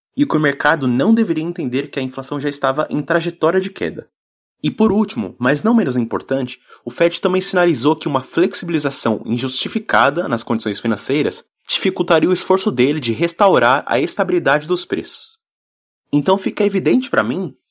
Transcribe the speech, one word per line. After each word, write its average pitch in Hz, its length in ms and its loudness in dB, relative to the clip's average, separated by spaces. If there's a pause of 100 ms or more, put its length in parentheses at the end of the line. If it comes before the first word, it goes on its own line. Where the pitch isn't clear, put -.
(160)
e 143 100 2
que 151 120 0
o - 20 2
mercado 147 480 2
não 131 260 2
deveria 175 300 0
entender 143 460 -4
que - 100 -8
a 131 40 -2
inflação 131 360 -8
já 139 80 -4
estava 143 420 -2
em 151 120 -2
trajetória 165 580 0
de 190 100 -2
queda. - 380 -8 (560)
E 151 80 -2
por 214 220 2
último, 123 440 -2
mas 139 240 2
não 220 120 2
menos 160 240 2
importante, 123 600 -4 (280)
o - 40 -10
Fed 170 300 0
também 185 220 0
sinalizou 160 560 2
que - 100 -6
uma 139 140 0
flexibilização 147 1040 -2
injustificada 131 1040 0
nas 117 120 -2
condições 113 380 -4
financeiras 123 640 -2 (240)
dificultaria 175 600 2
o 185 40 2
esforço 190 360 0
dele 139 300 2
de 120 140 -2
restaurar 143 720 2
a - 120 0
estabilidade 151 720 0
dos 175 160 -2
preços. - 480 -8 (800)
Então 147 260 2
fica 208 280 -2
evidente 196 440 0
pra 107 140 2
mim 151 320 -6 (160)